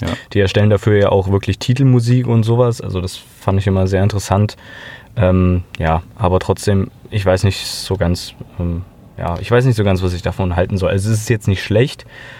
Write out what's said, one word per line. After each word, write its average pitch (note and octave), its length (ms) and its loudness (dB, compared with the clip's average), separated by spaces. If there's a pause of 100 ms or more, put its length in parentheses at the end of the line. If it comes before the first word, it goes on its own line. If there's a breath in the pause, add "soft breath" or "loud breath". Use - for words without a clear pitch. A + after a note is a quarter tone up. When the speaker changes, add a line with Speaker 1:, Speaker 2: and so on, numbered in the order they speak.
Speaker 1:
Ja. - 80 -6 (240 loud breath)
Speaker 2:
Die G#2 80 2
erstellen G#2 300 2
dafür G#2+ 260 2
ja G2+ 140 4
auch F#2+ 200 2
wirklich G2 280 0
Titelmusik B2 680 2
und A2+ 180 2
sowas, A#2+ 360 0
also F#2+ 220 -6
das F#2 140 -8
fand - 440 -4
ich G2 60 0
immer F#2+ 200 2
sehr F#2+ 160 0
interessant. G2+ 540 0 (600 loud breath)
Ähm, F2+ 480 2 (140)
ja, E2 240 0 (140)
aber F#2 220 0
trotzdem, G2 520 -2 (200)
ich G2+ 160 -4
weiß F#2 180 2
nicht - 220 -2
so - 320 -6
ganz, F2 340 -2 (260)
ähm, F2 220 -4 (380)
ja, E2+ 240 -6
ich - 80 -6
weiß B2 160 4
nicht B2 100 2
so G#2 80 2
ganz, F#2 180 2
was F2+ 120 0
ich F2 80 -8
davon F2+ 340 -2
halten F2+ 220 0
soll. F2 100 0
Also G2 240 0
es G#2+ 80 0
ist - 80 -10
jetzt A2 200 -2
nicht G2 140 0
schlecht, A#2 440 -2 (340 loud breath)